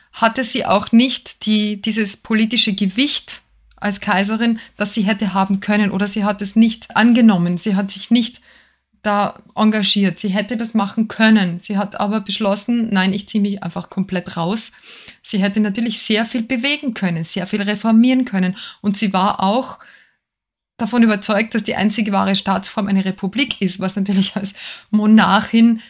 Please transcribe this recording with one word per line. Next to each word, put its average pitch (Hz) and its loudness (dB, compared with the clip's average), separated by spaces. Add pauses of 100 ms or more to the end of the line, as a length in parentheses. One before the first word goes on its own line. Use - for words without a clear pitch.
(140)
hatte 226 0
sie - -4
auch 185 0
nicht - 2
die, 208 0
dieses 214 -2
politische 220 0
Gewicht 208 -2 (340)
als 202 -4
Kaiserin, 220 0 (180)
das 202 -4
sie 233 0
hätte 208 -2
haben 196 0
können, 208 0
oder 196 -2
sie 202 -4
hat 202 -2
es 196 -8
nicht 226 2
angenommen. 214 4
Sie 202 -2
hat 196 -2
sich - -12
nicht 233 0 (640)
da 208 -2 (140)
engagiert. 208 2
Sie 208 -4
hätte 208 -4
das 226 -6
machen 214 -2
können. 202 2
Sie 202 -6
hat 202 -4
aber 208 -2
beschlossen, 214 -2
„Nein, 190 2
ich 196 -6
ziehe 214 -2
mich 202 -2
einfach - -6
komplett 185 -6
raus.“ 185 -4 (500)
Sie - -4
hätte 202 0
natürlich 214 -2
sehr 220 0
viel 226 -4
bewegen 277 -2
können, 170 -4
sehr 175 -6
viel 202 -4
reformieren 226 4
können. 185 0 (240)
Und 202 -2
sie 196 -2
war 190 0
auch 220 -2 (1000)
davon 226 2
überzeugt, 214 0
dass 220 -2
die - -6
einzige 202 0
wahre 196 0
Staatsform 196 -4
eine 196 2
Republik 190 -4
ist, 185 -2
was 185 -4
natürlich 196 0
als 196 -6 (360)
Monarchin 220 4